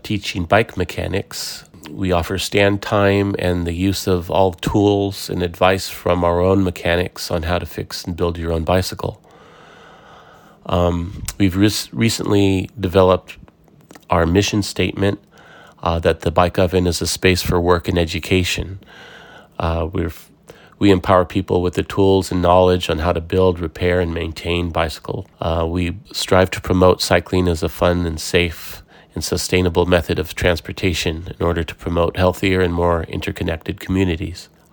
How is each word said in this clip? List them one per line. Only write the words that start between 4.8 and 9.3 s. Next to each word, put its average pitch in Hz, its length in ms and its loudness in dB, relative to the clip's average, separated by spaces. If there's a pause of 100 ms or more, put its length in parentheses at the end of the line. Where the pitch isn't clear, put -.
and 92 140 -4
advice 92 460 0
from 87 340 -2
our 87 180 2
own 95 220 4
mechanics 87 720 -2
on 82 120 -2
how 87 140 0
to 82 80 -6
fix - 380 -10
and 87 120 -6
build 85 220 -2
your 82 140 -4
own 82 100 -2
bicycle. - 580 -2 (1500)